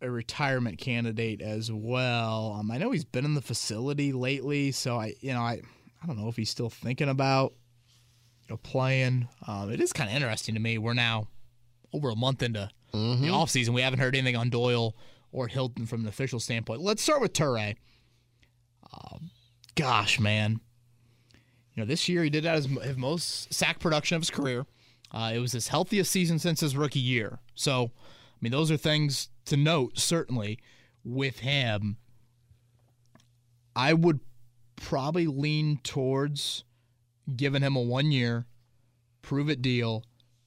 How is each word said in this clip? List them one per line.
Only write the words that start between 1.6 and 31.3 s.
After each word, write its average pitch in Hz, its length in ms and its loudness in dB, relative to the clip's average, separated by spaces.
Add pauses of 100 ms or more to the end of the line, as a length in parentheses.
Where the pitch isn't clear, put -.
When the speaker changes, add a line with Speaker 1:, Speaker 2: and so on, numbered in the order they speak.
Speaker 1:
well. 113 880 -2
Um, 107 120 -2
I 120 60 -2
know 208 140 0
he's 202 140 -2
been 127 200 -2
in 151 80 2
the 147 80 0
facility 135 720 -2
lately, 139 580 0
so 127 260 -2
I, 110 220 -4
you 135 140 -4
know, 120 80 0
I, 117 200 -2 (400)
I 165 60 -8
don't 139 100 -4
know 104 120 -4
if 117 80 -4
he's 117 120 -2
still 120 200 -4
thinking 127 400 -2
about, 135 440 2 (920)
you - 100 -14
know, 117 40 -8
playing. 131 720 2 (200)
Um, 101 240 -6
it 131 100 0
is 349 100 2
kinda 107 220 -4
interesting 117 420 -2
to 110 60 -2
me. 113 160 0
We're 113 160 -2
now 113 340 2 (640)
over 147 160 -2
a 110 60 -2
month 127 280 0
into 107 260 -2 (240)
Speaker 2:
Mm-hmm. 120 300 2
Speaker 1:
the 147 40 2
offseason. 139 460 4
We 123 80 2
haven't 131 180 2
heard 131 160 2
anything 127 220 2
on 120 120 0
Doyle 120 460 2 (380)
or 123 160 -4
Hilton 123 360 -4
from 117 180 -4
an 107 40 -4
official 120 320 -4
standpoint. 113 400 -4
Let's 202 240 0
start 302 160 4
with 226 140 2
Turay. 113 420 2 (1200)
Um, - 380 -16 (440)
gosh, 120 420 2
man. 107 440 2 (1120)
You 113 80 -6
know, 107 40 -4
this 139 220 0
year 175 160 2
he 151 60 2
did 151 160 0
that 165 100 2
as 147 120 2
m-, 135 100 0
his 131 180 -4
most 139 580 -4
sack 170 260 2
production 156 360 2
of 165 60 0
his 170 80 -2
career. 131 360 -2 (460)
Uh, 113 240 -4
it 117 40 0
was 123 120 -2
his 117 160 -4
healthiest 185 420 2
season 170 300 2
since 165 220 0
his 139 160 0
rookie 147 220 0
year. 123 400 0 (140)
So, 123 420 0
I - 440 -20
mean, 117 140 -2
those 156 180 2
are 156 60 2
things 151 500 2 (180)
to 151 120 2
note, 147 420 4
certainly, 117 580 0 (460)
with 131 360 -2